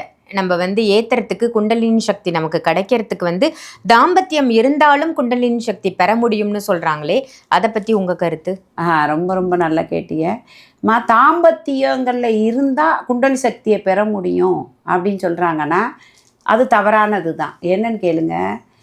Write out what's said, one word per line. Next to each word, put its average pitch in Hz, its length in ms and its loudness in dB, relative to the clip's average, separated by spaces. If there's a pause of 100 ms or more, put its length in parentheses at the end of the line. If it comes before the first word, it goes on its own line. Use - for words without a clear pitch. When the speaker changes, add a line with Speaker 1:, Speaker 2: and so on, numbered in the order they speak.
(320)
Speaker 1:
நம்ம 185 240 -2
வந்து 196 260 -2
ஏத்துறதுக்கு, 226 720 0
குண்டலினி 226 440 2
சக்தி 196 320 -4
நமக்கு 160 340 -2
கிடைக்கிறதுக்கு 190 600 -2
வந்து 190 300 0 (340)
தாம்பத்தியம் 302 600 4
இருந்தாலும் 294 640 4
குண்டலினி 247 420 0
சக்தி 196 340 -4
பெற 185 240 2
முடியும்னு 208 500 0
சொல்றாங்களே, 165 520 -2 (300)
அதை 190 220 2
பத்தி 220 220 -2
உங்க 185 240 0
கருத்து? 175 460 -4 (160)
Speaker 2:
ஆ, 165 260 2
ரொம்ப 170 300 0
ரொம்ப 185 220 0
நல்லா 165 260 0
கேட்டீங்க. 160 440 -4 (540)
மா, 226 280 0
தாம்பத்தியங்கள்ல 262 1300 0
இருந்தா 269 640 0
குண்டலி 247 240 0
சக்தியை 226 500 -2
பெற 190 220 0
முடியும் 180 560 0 (260)
அப்படின்னு 185 360 -2
சொல்றாங்கன்னா 170 580 -2 (640)
அது 226 240 2
தவறானது 208 680 2
தான். 156 260 -8
என்னன்னு 208 380 -2
கேளுங்க. 165 380 -2 (460)